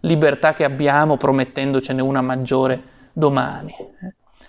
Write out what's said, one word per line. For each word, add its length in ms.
libertà 540
che 100
abbiamo 540
promettendocene 840
una 220
maggiore 600
domani. 600